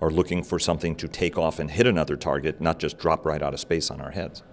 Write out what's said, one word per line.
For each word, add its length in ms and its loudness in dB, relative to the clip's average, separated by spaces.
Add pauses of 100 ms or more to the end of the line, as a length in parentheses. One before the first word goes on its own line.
are 80 4
looking 340 2
for 160 -2
something 360 0
to 120 -8
take 300 -2
off 220 0
and 120 -4
hit 160 4
another 300 2
target, 420 0
not 180 2
just 200 -4
drop 280 2
right 160 0
out 120 -2
of 60 -8
space 300 -2
on 120 -10
our 100 -10
heads? 420 -8